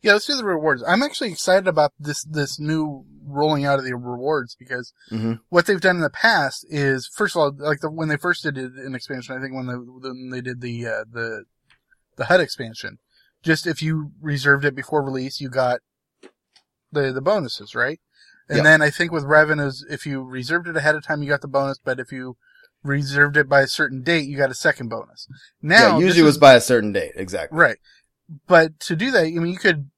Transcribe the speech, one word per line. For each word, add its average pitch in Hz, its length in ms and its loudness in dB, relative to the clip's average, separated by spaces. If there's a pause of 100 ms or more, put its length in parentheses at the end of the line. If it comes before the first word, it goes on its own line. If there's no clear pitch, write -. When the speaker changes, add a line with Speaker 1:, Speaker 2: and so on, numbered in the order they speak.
Speaker 1:
Yeah, - 100 4
let's 415 140 2
do 285 100 -4
the 247 80 -6
rewards. 156 420 -2
I'm 185 160 2
actually 285 300 -4
excited 190 340 2
about 151 320 2
this, 147 260 -8
this 151 360 -4
new 151 460 -4 (200)
rolling 143 380 0
out 143 140 2
of 131 80 -6
the 127 100 -6
rewards 123 580 -6
because 123 380 -12 (180)
Speaker 2:
Mm-hmm. 113 240 -4 (140)
Speaker 1:
what 175 180 2
they've 196 140 0
done 180 160 2
in 170 60 -2
the 147 80 -2
past 170 580 0
is, 139 460 -2
first 208 200 -4
of 175 60 0
all, 143 160 2
like 147 240 -4
the, 160 100 -6
when 160 180 -6
they 151 100 -2
first - 240 -4
did 143 160 -6
an 131 360 -12
expansion, 127 420 -12
I 127 40 -10
think 131 140 -10
when 131 120 -8
the, 123 120 -8
when 127 520 -14
they 127 120 -10
did 123 180 -10
the, 120 260 -10
uh, 110 240 -6
the, 113 340 -10 (720)
the 120 100 -8
hut 185 140 2
expansion, 113 580 -10 (440)
just 160 240 -2
if 160 140 -4
you 156 400 -4
reserved 143 460 0
it 139 100 -2
before 143 260 -4
release, 131 380 -6
you 139 80 -10
got 123 320 0 (1120)
the, 139 200 -2
the 131 100 -6
bonuses, 156 520 -2
right? 127 260 -4 (480)
And 147 100 0
Speaker 2:
Yeah. 147 60 2
Speaker 1:
then 156 180 6
I 147 80 2
think 170 220 -4
with 156 120 -4
Revan 151 400 4
is 131 240 -6
if 143 180 -10
you 135 160 -6
reserved 127 460 -6
it 160 80 -4
ahead 151 180 2
of 151 100 -10
time, 151 180 -4
you 143 60 -6
got 143 140 0
the 143 60 -12
bonus, 139 340 -2
but 131 180 -4
if 123 120 -12
you 127 240 -14 (480)
reserved 143 520 2
it 143 120 2
by 139 140 6
a 135 40 2
certain 135 360 -4
date, 156 260 0
you 143 80 -10
got 135 140 2
a 123 40 -10
second 139 360 -2
bonus. - 360 -14 (360)
Now, 151 120 -2 (140)
Speaker 2:
Yeah, 175 60 4
Speaker 1:
this 139 80 4
Speaker 2:
usually 175 180 4
it 160 40 10
was 147 120 8
Speaker 1:
is - 40 2
Speaker 2:
by 139 140 12
a 120 60 8
certain 110 320 0
date, 87 240 -4
exactly. 92 420 -8
Speaker 1:
Right. 139 200 2 (680)
But 160 320 4
to - 160 -4
do 220 160 -2
that, 196 120 4
I 160 60 -2
mean, 165 220 -2
you 185 60 -8
could 151 400 0